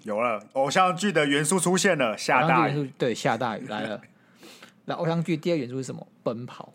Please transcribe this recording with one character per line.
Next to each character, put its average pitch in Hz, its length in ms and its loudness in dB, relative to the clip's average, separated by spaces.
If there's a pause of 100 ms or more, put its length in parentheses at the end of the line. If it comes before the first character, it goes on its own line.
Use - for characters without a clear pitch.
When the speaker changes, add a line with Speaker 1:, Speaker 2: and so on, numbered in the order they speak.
Speaker 1:
有 107 160 -2
了， 117 200 0 (120)
偶 139 180 0
像 180 260 2
剧 202 140 -2
的 156 160 4
元 143 180 2
素 185 140 2
出 180 180 2
现 180 220 4
了， 113 180 0
下 143 300 2
大 123 220 4
雨。 - 40 0
Speaker 2:
偶 - 20 -2
像 - 0 -
剧 147 60 -2
元 143 60 -4
素， 131 120 -12
对， 123 160 0
下 117 220 0
大 110 220 -4
雨， - 80 -12
来 107 160 -6
了。 107 180 -8 (420)
<laughs> - 440 -20
那 143 80 -4
偶 170 120 -4
像 165 180 0
剧 165 120 0
第 156 140 -2
二 170 60 2
元 127 120 -4
素 127 80 -8
是 131 60 -6
什 127 120 -8
么？ - 120 -14 (160)
奔 120 240 -4
跑。 - 280 -16